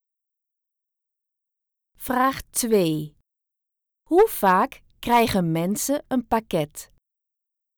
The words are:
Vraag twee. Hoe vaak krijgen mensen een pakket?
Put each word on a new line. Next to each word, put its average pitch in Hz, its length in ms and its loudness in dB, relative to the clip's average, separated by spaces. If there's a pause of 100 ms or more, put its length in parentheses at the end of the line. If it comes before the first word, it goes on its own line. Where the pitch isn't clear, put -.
(2000)
Vraag 262 440 -2
twee. 165 760 -2 (920)
Hoe 381 200 6
vaak 196 520 0 (180)
krijgen 202 520 2
mensen 196 560 -4
een 254 200 -2
pakket? - 640 -4 (880)